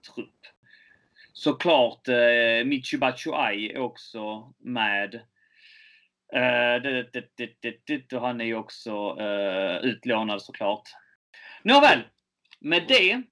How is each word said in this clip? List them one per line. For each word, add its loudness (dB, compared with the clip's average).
trupp. -16
Såklart, 0
eh, 4
Michy -4
Batshuayi -2
är -10
också -10
med. -2
Eh, 2
det, -4
det, -12
det, -8
det, -10
det, -8
och -6
han -4
är -4
ju -2
också, -8
eh, -2
utlånad -4
såklart. -6
Nåväl, 6
med 0
det 4